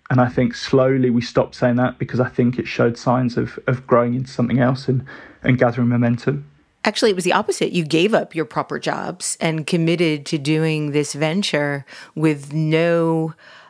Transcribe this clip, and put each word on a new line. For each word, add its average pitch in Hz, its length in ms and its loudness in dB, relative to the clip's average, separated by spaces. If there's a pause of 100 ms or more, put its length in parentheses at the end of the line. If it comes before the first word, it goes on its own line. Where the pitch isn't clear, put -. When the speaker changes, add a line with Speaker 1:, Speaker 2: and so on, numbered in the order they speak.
(100)
Speaker 1:
And 127 100 4
I 123 80 4
think 120 260 0
slowly 131 560 2
we 117 120 2
stopped - 340 -2
saying 123 200 2
that 123 220 0
because 123 220 -2
I 120 80 0
think 123 280 0
it - 120 -4
showed 120 280 0
signs 123 400 0
of, 113 300 -4
of 127 180 -2
growing 120 300 2
into 127 160 -6
something 120 300 0
else 131 260 0
and, 131 180 0 (380)
and 127 160 2
gathering 120 300 2
momentum. 120 600 0 (360)
Speaker 2:
Actually, 220 260 2
it 190 40 2
was 180 100 -4
the 175 80 2
opposite. 214 400 0
You 170 120 0
gave 165 280 2
up 175 220 0
your 160 100 -2
proper 151 340 -6
jobs - 600 -6
and 160 260 -2
committed 165 600 0
to 160 120 -4
doing 156 520 0
this 147 240 -2
venture 147 720 -2 (280)
with 143 380 0
no, 160 840 0 (360)